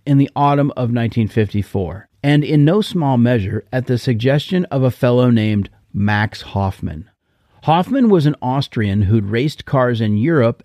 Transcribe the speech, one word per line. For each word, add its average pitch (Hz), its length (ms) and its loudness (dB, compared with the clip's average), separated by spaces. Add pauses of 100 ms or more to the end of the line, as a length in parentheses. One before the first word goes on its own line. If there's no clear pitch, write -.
in 143 120 4
the 139 180 2
autumn 143 400 0
of 120 160 -2
nineteen 117 340 0
fifty-four, 98 840 -4 (140)
and 147 220 2
in 147 200 2
no 180 160 4
small 143 380 -2
measure 110 540 0
at 127 160 -4
the 123 100 0
suggestion 135 680 0
of 135 180 -2
a 127 80 2
fellow 123 360 2
named 107 400 2 (240)
Max 104 500 -2
Hoffmann. 92 680 -6 (540)
Hoffmann 214 460 2
was 165 160 4
an 151 140 2
Austrian 113 640 -2
who'd 104 220 2
raced 117 400 -4
cars 123 360 0
in 107 160 0
Europe 123 480 0